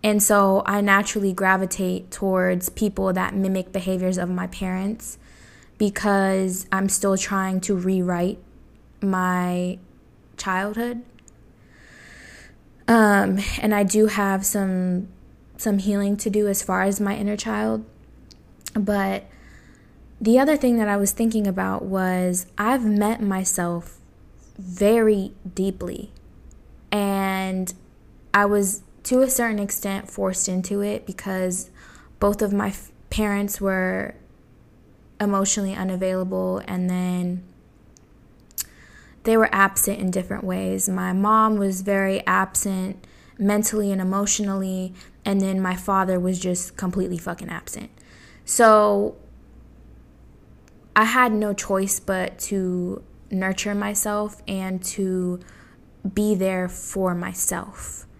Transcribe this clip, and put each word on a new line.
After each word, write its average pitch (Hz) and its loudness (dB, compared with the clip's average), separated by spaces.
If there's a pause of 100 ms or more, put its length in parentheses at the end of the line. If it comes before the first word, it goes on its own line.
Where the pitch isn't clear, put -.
And 208 2
so 196 4
I 202 0
naturally 202 2
gravitate 185 0
towards 185 0
people 196 0
that 185 -2
mimic 190 -2
behaviors 185 -2
of 180 -2
my 180 -4
parents 190 -6 (600)
because 190 0
I'm 190 0
still 196 2
trying 190 -2
to 196 0
rewrite 180 0 (600)
my 180 0 (560)
childhood. 214 -4 (1900)
Um, 202 6 (220)
and 214 2
I 208 2
do 214 4
have 196 0
some, 185 0 (500)
some 208 0
healing 202 0
to 214 -4
do 208 2
as 196 0
far 190 0
as 196 0
my 202 0
inner 208 -2
child. 220 -4 (880)
But 196 -2 (960)
the 226 6
other 285 6
thing 247 2
that 214 0
I 202 2
was 202 2
thinking 220 0
about 190 -2
was 185 0 (120)
I've 240 2
met 208 2
myself 190 -2 (580)
very 202 2 (240)
deeply, 190 -4 (800)
and 190 -2 (600)
I 202 6
was, 202 2 (220)
to 254 4
a 262 4
certain 233 0
extent, 196 -4
forced 190 -2
into 185 -2
it 208 -4
because 185 -6 (480)
both 208 2
of 202 0
my 202 0
f-, - -10 (180)
parents 202 -2
were 185 -2 (1040)
emotionally 196 0
unavailable, 185 -2
and 180 -2
then 180 -2 (1800)
they 226 4
were 220 6
absent 196 2
in 185 -2
different 185 -4
ways. 185 -2
My 185 -2
mom 220 4
was 196 0
very 196 0
absent 190 -2 (320)
mentally 208 2
and 190 0
emotionally, 190 -2 (300)
and 196 2
then 190 0
my 185 0
father 185 0
was 180 0
just 180 -4
completely 180 -2
fucking 175 -8
absent. - -12 (560)
So 214 6 (1800)
I 214 4
had 240 2
no 208 -2
choice 196 -4
but 185 -6
to 180 -4 (260)
nurture 190 -4
myself 208 -4
and 190 -6
to 185 -4 (760)
be 208 2
there 185 0
for 185 -4
myself. 180 -6 (140)